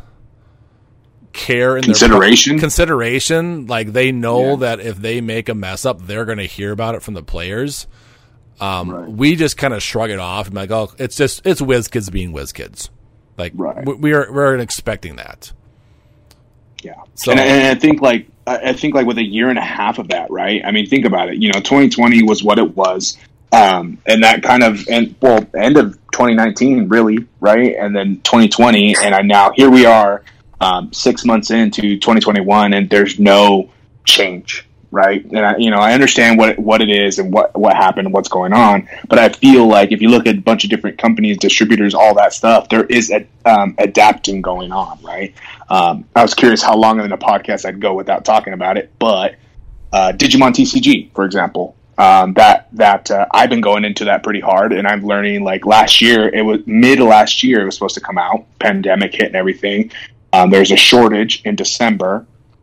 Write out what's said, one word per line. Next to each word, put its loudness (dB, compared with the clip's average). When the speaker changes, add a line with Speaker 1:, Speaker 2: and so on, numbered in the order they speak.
Speaker 1:
care -4
in -6
their 0
pro- 2
Speaker 2:
Consideration? 2
Speaker 1:
consideration. -4
Like, -8
they -2
know -2
Speaker 2:
Yeah. -2
Speaker 1:
that -4
if -10
they -8
make -8
a -6
mess -10
up, -8
they're -8
gonna -8
hear -10
about -6
it -12
from -14
the -14
players. -10
Um, -8
Speaker 2:
Right. -16
Speaker 1:
we -2
just -4
kinda -6
shrug -8
it -8
off -10
and -16
be -10
like, -10
"Oh, -6
it's -10
just, -4
it's -2
WizKids -4
being -8
WizKids." -16
Like, -10
Speaker 2:
Right. -10
Speaker 1:
we, -6
we -4
are, -2
we're 0
expecting -10
that. -20
Speaker 2:
Yeah. -20
Speaker 1:
So -6
Speaker 2:
And 2
I, 2
and 2
I -8
think, 0
like, 0
I, -6
I -2
think, -6
like, 0
with -4
a -2
year -4
and -4
a -8
half -6
of -10
that, -6
right? -6
I -6
mean, -2
think 0
about -2
it. -8
You -2
know, -2
twenty 2
twenty 2
was 0
what 2
it 0
was. -4
Um, 2
and 2
that 2
kind 2
of, 0
and, -2
well, 4
end 2
of 2
twenty 0
nineteen, 0
really, 0
right? 2
And -4
then -4
twenty 4
twenty, 2
and 0
I, 2
now 4
here 6
we 8
are, 4
um, -4
six -4
months 0
into -2
twenty 2
twenty-one, 0
and -2
there's 0
no 2
change, -4
right? 0
And -6
I, 0
you 0
know, 0
I 2
understand 2
what, 2
what 2
it 0
is 0
and -4
what, 0
what 2
happened 0
and -4
what's -2
going -4
on, 2
but 2
I 4
feel 6
like 4
if -2
you 4
look 4
at 0
a -6
bunch 0
of -4
different -6
companies, 0
distributors, 0
all 4
that 2
stuff, 0
there 2
is -2
a, -4
um, 2
adapting 0
going -8
on, -8
right? -14
Um, 0
I 6
was 2
curious 2
how 2
long 4
in -6
the -6
podcast -4
I'd -10
go -2
without -4
talking -2
about -4
it, -10
but, -2
uh, 2
Digimon 2
T 4
C -2
G, 0
for -2
example, -6
um, 4
that, 6
that, 0
uh, 0
I've 2
been -2
going 0
into -6
that 0
pretty -4
hard, 0
and -2
I'm -2
learning, -4
like, -4
last 4
year, 2
it -2
was -2
mid 4
last 4
year, 2
it -2
was -8
supposed -6
to -12
come -10
out, -4
pandemic -2
hit -2
and -6
everything. -4
Um, 2
there 6
was 2
a 2
shortage 2
in -4
December, -4